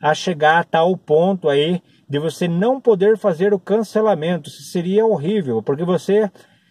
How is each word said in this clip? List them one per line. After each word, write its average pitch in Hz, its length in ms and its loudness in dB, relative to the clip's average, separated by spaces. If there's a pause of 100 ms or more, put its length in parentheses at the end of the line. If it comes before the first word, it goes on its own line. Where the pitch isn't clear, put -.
a 151 140 2
chegar 156 460 2
a 170 40 -2
tal 165 320 0
ponto 170 540 0
aí 156 320 0 (260)
de 143 100 -4
você 160 300 -4
não 220 320 0
poder 208 380 2
fazer 196 340 0
o 196 60 2
cancelamento. 196 880 -2
Isso - 140 -18
seria 185 420 -2
horrível, 185 580 -2
porque 147 220 -4
você, 196 460 0 (400)